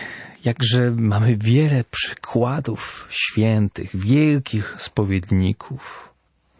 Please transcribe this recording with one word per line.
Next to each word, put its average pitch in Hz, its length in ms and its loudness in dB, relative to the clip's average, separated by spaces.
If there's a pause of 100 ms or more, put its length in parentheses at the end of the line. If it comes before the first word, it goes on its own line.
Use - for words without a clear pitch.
(440)
jakże 123 460 2
mamy 110 460 2
wiele 127 540 2
przykładów - 1200 -4
świętych, 107 840 0
wielkich 131 840 0
spowiedników. 98 1400 -2 (460)